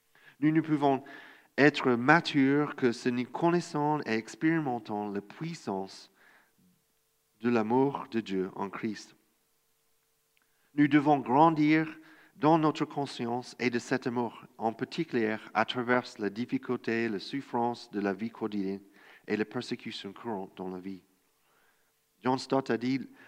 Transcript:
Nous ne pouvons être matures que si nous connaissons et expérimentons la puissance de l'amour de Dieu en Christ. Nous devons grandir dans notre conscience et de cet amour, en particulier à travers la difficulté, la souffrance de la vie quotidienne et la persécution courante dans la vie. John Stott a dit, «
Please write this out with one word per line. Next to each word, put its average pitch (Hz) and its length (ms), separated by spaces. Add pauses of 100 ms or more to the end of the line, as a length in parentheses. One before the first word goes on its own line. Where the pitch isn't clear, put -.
(400)
Nous 147 100
ne 160 100
pouvons 143 420 (540)
être 139 360
matures 139 840
que 123 160
si 123 180
nous 123 140
connaissons 151 800
et 113 80
expérimentons 113 1000
la 101 120
puissance 104 880 (1300)
de 117 80
l'amour 120 640
de 113 100
Dieu 95 340
en 98 140
Christ. - 480 (1600)
Nous 147 140
devons 143 300
grandir 151 680 (480)
dans 156 220
notre 151 260
conscience 123 720
et 120 120
de 120 80
cet - 280
amour, 120 380 (140)
en 110 160
particulier 120 600 (180)
à 110 100
travers 123 400 (140)
la 104 100
difficulté, 117 800
la 101 100
souffrance 120 720
de 104 100
la 98 120
vie 110 180
quotidienne 98 520 (440)
et 104 120
la 107 80
persécution 117 640
courante 98 440
dans 92 120
la 92 120
vie. 95 200 (1200)
John 127 160
Stott 135 320
a 117 60
dit, « 127 320 (200)